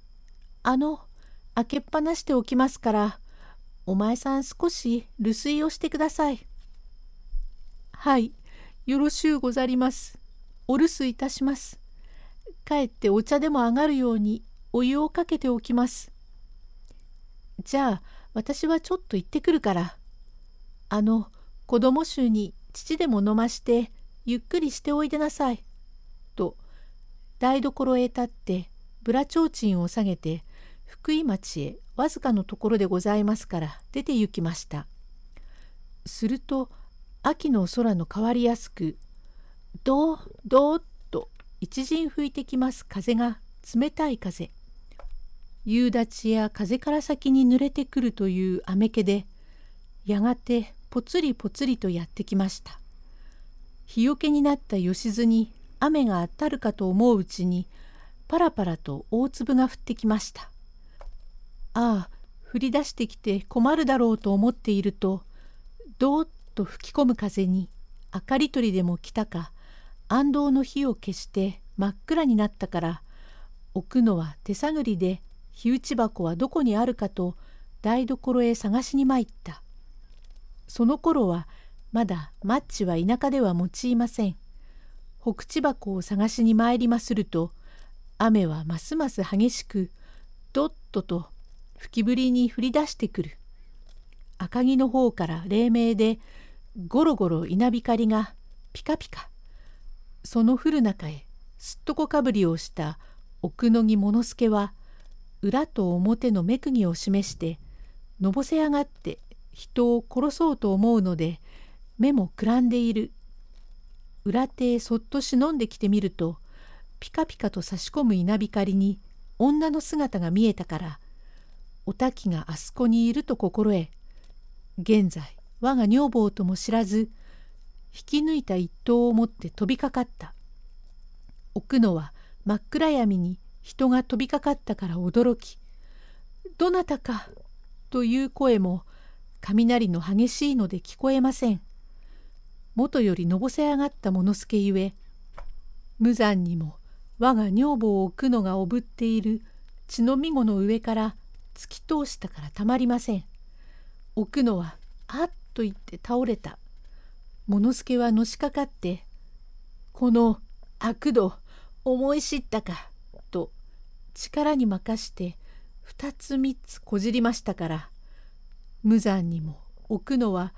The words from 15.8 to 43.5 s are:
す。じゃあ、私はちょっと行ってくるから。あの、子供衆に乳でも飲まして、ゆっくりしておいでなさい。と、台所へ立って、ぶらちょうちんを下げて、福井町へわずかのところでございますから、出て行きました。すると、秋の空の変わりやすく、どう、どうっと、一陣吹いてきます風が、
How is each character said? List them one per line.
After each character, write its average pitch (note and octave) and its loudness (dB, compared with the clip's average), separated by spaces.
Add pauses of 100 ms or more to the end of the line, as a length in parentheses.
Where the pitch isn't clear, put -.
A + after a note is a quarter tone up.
す。 - -12 (1500)
じ - -2
ゃ C4 2
あ、 F3+ -6 (320)
私 C#4 -4
は D#4+ 4
ち - -6
ょ - 0
っ - 0
と G#3+ -2
行 F3+ -4
っ - -20
て D4+ -2
く F4 2
る D#4+ 4
か G3+ 2
ら。 F3 -2 (920)
あ G#3 2
の、 A3 2 (360)
子 A#3 4
供 C4 4
衆 B3+ 0
に G#3+ 0 (180)
乳 - -6
で E4+ 0
も A3 2
飲 G#3+ 4
ま A3+ 2
し - -8
て、 A#3 2 (340)
ゆ A#3+ -2
っ - -16
く - -2
り D4+ 0
し - -8
て D4 -2
お D4 2
い D4 -2
で D4 -2
な D4+ 0
さ C4 0
い。 - -8 (680)
と、 - -4 (840)
台 C4 2
所 B3+ 2
へ B3 4
立 B3 -2
っ A#3+ -2
て、 F#3 -6 (320)
ぶ A3+ 0
ら C4+ 2
ち - -4
ょ E4 6
う D#4 2
ち G#3+ -2
ん F3+ 2
を E3+ 0
下 A3 -2
げ F#3+ 0
て、 D#3+ -6 (420)
福 - -6
井 D#4 2
町 F#3+ -2
へ C#3+ -6 (200)
わ C#4 2
ず - -10
か B3+ 0
の G3 2
と - -12
こ G#3+ 0
ろ A3 4
で G3 2
ご F3+ 0
ざ G#3 2
い G#3+ 2
ま G#3+ 2
す - -8
か F3 -4
ら、 D3+ -6 (120)
出 C#4 -4
て C#4+ -2
行 G#3+ 2
き - -6
ま E3 -2
し - -10
た。 D3 -10 (1200)
す - -4
る B3+ -2
と、 C4 -4 (520)
秋 - 0
の G3+ 2
空 A3+ 2
の E3+ -2
変 G#3 -4
わ A#3 2
り B3 2
や A#3 2
す - -12
く、 D#3 -6 (840)
ど D4 4
う、 - -10 (280)
ど C#4+ 6
う - 2
っ - -16 (280)
と、 - -6 (320)
一 - -6
陣 D#4+ 0
吹 D4 -4
い - -14
て C#4 -8
き C4+ -6
ま B3+ 2
す - -14
風 G3+ -2
が、 A#3 0 (340)